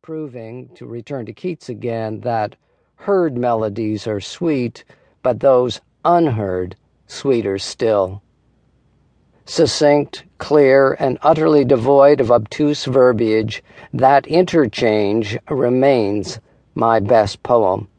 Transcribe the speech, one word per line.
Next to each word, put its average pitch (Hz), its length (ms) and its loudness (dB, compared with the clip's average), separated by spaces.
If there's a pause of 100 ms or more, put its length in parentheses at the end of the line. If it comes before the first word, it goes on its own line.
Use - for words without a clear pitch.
proving, 127 720 -14
to 123 100 -18
return 120 400 -10
to 107 80 -16
Keats - 360 -12
again, 110 520 -8
that 110 340 -4 (400)
heard 175 420 -2
melodies 110 680 -4
are 104 120 -4
sweet, 131 640 -6 (400)
but 123 160 -2
those 127 420 2 (240)
unheard 110 720 0 (320)
sweeter 107 500 -2
still. 98 640 -2 (1200)
Succinct, 147 760 0 (140)
clear, 135 600 4
and 131 220 -2
utterly 156 440 2
devoid 139 560 4
of 117 100 0
obtuse 143 540 -2
verbiage, 113 760 0 (300)
that 135 340 2
interchange 113 1080 0 (120)
remains 123 880 0 (360)
my 113 240 0
best 104 440 0
poem. 104 440 0 (120)